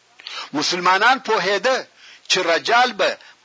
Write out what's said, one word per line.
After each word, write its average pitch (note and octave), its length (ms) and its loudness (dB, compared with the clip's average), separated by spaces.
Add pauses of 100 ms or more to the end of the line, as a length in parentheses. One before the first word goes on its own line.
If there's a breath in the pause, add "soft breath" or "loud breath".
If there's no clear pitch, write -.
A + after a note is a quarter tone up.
(520 loud breath)
مسلمانان F#3 680 2
پوهېده G#3 640 -2 (420 loud breath)
چې F3+ 100 0
رجال F#3 540 0
به D#3+ 260 -2 (260 loud breath)